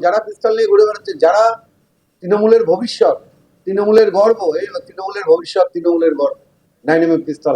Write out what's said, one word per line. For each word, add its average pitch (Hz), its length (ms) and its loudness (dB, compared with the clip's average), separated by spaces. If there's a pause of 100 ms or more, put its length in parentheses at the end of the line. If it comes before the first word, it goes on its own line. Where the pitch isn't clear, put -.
যারা 185 220 0
পিস্তল 214 320 -4
নিয়ে 214 140 0
ঘুরে 208 160 6
বেড়াচ্ছে, 208 240 -10 (120)
যারা 202 200 4 (760)
তৃণমূলের 208 520 2
ভবিষ্যৎ, 185 480 -2 (460)
তৃণমূলের 208 440 2 (100)
গর্ব, 220 220 2 (200)
এই 196 60 -8 (200)
তৃণমূলের 196 460 -12
ভবিষ্যৎ, 170 400 0
তৃণমূলের 165 480 0
গর্ব, 139 160 -2 (500)
নাইন 160 180 2
এমএম 165 240 0
পিস্তল 143 260 -4